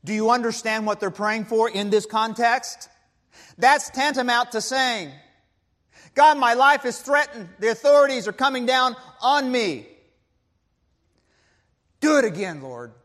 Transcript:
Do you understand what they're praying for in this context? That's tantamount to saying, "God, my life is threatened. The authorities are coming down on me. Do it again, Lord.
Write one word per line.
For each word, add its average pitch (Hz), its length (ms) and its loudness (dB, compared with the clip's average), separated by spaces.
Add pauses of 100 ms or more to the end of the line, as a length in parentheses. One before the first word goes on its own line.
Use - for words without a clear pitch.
Do 170 100 -8
you 220 180 0
understand 226 540 -2
what 208 140 -4
they're - 120 -4
praying 214 340 -4
for 226 240 0
in 202 200 -6
this 208 160 0
context? 226 840 -2 (680)
That's 269 320 2
tantamount 247 640 -2
to 220 100 -4
saying, 233 520 -4 (1000)
"God, 294 240 6
my 240 180 2
life 269 300 4
is 240 140 -6
threatened. 277 500 -2 (100)
The 214 100 0
authorities 269 580 2
are 208 60 -6
coming 262 320 -2
down 254 320 0 (240)
on 262 300 0
me. 185 360 -4 (2000)
Do 302 180 2
it 262 80 2
again, 175 360 -6
Lord. 120 320 -16 (120)